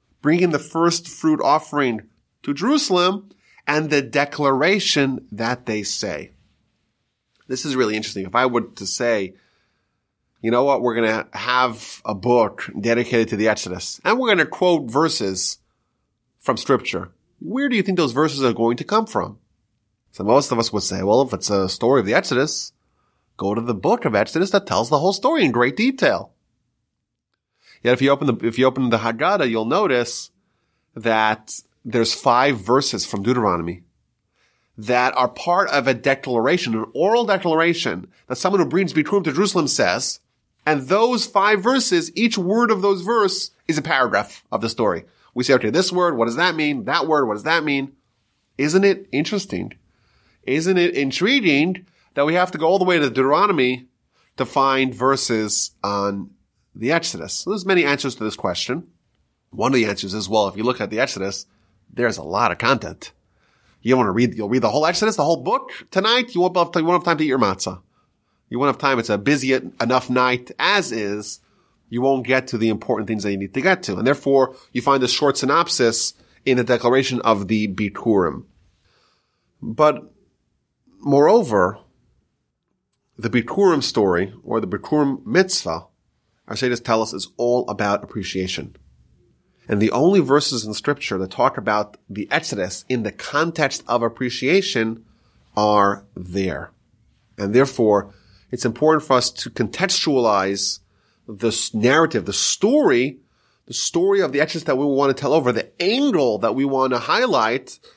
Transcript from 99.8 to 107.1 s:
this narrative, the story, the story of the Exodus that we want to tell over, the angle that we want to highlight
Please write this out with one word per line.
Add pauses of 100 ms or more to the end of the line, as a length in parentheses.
this
narrative,
the
story, (480)
the
story
of
the
Exodus
that
we
want
to
tell
over,
the (120)
angle
that
we
want
to
highlight (180)